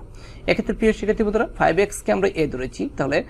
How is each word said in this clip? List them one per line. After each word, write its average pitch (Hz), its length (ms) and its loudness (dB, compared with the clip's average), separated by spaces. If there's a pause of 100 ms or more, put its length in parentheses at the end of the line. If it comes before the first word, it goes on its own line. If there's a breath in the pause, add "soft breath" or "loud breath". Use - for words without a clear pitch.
(500 loud breath)
এক্ষেত্রে 202 300 0
প্রিয় 220 180 6
শিক্ষার্থী 214 280 0
বন্ধুরা, 208 220 2 (120)
ফাইভ 160 160 4 (100)
এক্স 202 180 -4
কে - 120 0
আমরা 190 140 2 (120)
a - 20 2 (100)
ধরেছি, 127 300 -6 (140)
তাহলে 143 200 2 (120 loud breath)